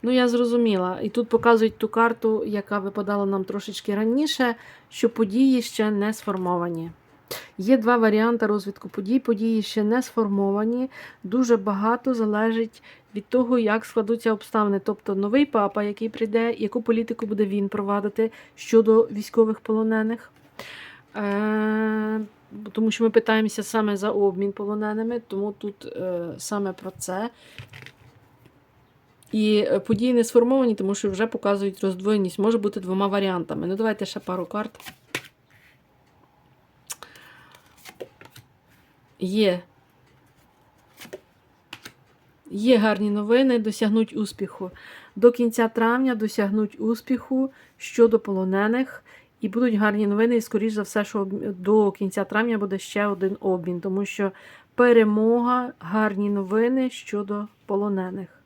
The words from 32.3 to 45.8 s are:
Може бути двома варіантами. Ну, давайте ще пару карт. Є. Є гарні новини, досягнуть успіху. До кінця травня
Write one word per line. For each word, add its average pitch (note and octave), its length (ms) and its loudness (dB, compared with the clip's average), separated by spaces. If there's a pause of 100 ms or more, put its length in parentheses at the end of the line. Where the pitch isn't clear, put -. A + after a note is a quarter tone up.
Може A3+ 200 2
бути G#3 220 -4
двома F#3 260 -2
варіантами. F#3 600 -2
Ну, F#3 100 -4
давайте G#3+ 300 -2
ще - 140 -10
пару F#3 260 -6
карт. - 460 -10 (4000)
Є. F#3 440 0 (3000)
Є A3+ 260 4
гарні G#3 340 2
новини, A#3 480 4
досягнуть A3 580 0
успіху. G3 540 -6 (460)
До A#3 160 6
кінця A#3 360 0
травня A#3+ 460 0